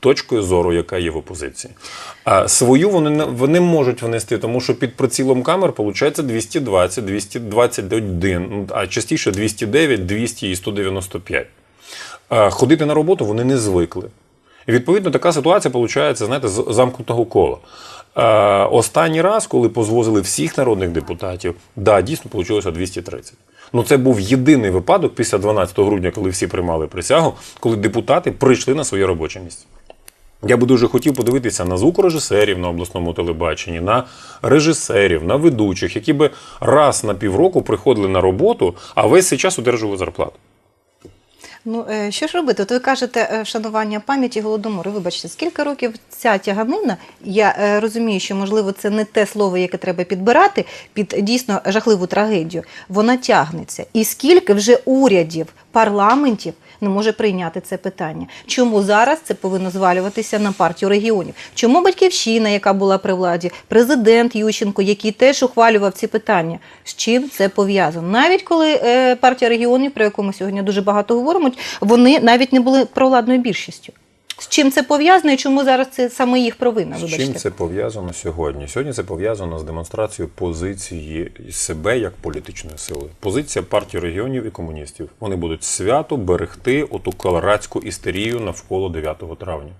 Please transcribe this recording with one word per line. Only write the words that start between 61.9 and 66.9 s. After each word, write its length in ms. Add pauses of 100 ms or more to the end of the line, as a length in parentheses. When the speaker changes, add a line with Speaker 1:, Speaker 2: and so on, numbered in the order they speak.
Speaker 2:
яка 240
була 260
при 160
владі, 380 (160)
президент 680
Ющенко, 460
який 300
теж 300
ухвалював 500
ці 140
питання? 520 (260)
З 100